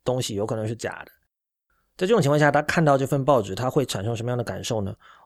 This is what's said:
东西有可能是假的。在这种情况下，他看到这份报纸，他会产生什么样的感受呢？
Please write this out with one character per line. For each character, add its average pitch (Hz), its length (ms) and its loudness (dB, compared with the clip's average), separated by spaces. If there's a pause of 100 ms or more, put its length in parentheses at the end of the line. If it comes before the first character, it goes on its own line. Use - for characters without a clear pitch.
东 127 180 -2
西 120 140 -6
有 101 100 -2
可 113 100 -4
能 110 120 -4
是 113 80 -6
假 - 300 -10
的。 - 60 -20 (880)
在 - 80 -2
这 - 20 0
种 214 140 4
情 139 80 2
况 147 80 4
下， 147 140 6
他 143 100 4
看 160 220 0
到 143 140 6
这 131 100 -2
份 135 160 0
报 127 180 4
纸， 98 140 -8
他 127 140 -4
会 135 160 0
产 98 180 -6
生 117 100 -2
什 110 80 -6
么 117 80 -6
样 123 80 -2
的 120 60 -4
感 95 180 -8
受 110 200 -4
呢？ 98 120 -6 (320)